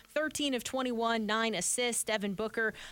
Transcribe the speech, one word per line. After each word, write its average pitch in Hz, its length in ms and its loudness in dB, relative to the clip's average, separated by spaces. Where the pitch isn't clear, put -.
thirteen 294 400 0
of 226 100 -2
twenty-one, 226 600 0
nine 220 280 2
assists. 233 480 0
Devin 208 300 0
Booker, 220 400 0